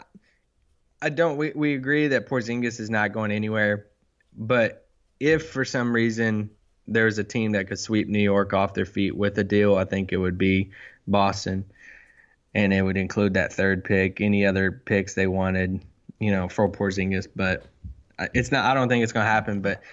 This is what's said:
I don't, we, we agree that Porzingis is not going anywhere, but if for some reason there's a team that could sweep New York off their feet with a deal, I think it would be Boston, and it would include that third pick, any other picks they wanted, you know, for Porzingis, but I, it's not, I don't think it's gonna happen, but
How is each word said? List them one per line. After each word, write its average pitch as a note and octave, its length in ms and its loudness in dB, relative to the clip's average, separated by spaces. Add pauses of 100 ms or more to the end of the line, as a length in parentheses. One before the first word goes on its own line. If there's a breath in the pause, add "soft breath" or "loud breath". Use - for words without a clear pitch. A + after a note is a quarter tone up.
(1000)
I D#3 100 -2
don't, D#3 260 0
we, D3 180 -2
we D3 200 0
agree C#3+ 340 0
that C3 200 0
Porzingis A#2 520 -4
is G#2+ 100 -6
not G#2+ 220 0
going G#2+ 180 -4
anywhere, G#2+ 560 -2 (500)
but A2+ 520 0 (320)
if D#3 300 0
for C3 140 -4
some A#2+ 300 -2
reason A2 560 0 (380)
there's A2 300 2
a G2+ 60 -4
team A2 280 -2
that G2 160 -2
could G2 100 -8
sweep G#2+ 300 0
New G#2 100 0
York G2+ 340 2
off G2 220 0
their G2+ 100 -2
feet G2 320 -2
with G2+ 220 0
a G2+ 60 0
deal, G2+ 320 4
I F#2+ 80 2
think F#2+ 280 -4
it F#2 40 0
would F#2 220 -2
be F#2+ 340 2 (340 loud breath)
Boston, G2 580 0 (880 soft breath)
and G2+ 220 2
it F#2+ 80 4
would F#2+ 140 0
include F#2+ 380 0
that F#2+ 180 0
third F#2+ 320 0
pick, F#2+ 360 0
any G2+ 240 2
other F#2+ 280 2
picks G2+ 420 -2
they F#2+ 140 2
wanted, F#2 520 0 (400)
you G#2+ 100 0
know, F#2 180 0
for G#2 220 0
Porzingis, F#2+ 640 -2
but F#2 300 -2 (540)
I, - 160 -6
it's B2 180 0
not, B2+ 140 2
I C3 80 4
don't C3 140 2
think A#2+ 140 4
it's A2 100 0
gonna A2 120 0
happen, G#2+ 380 0
but G2+ 180 -2 (120)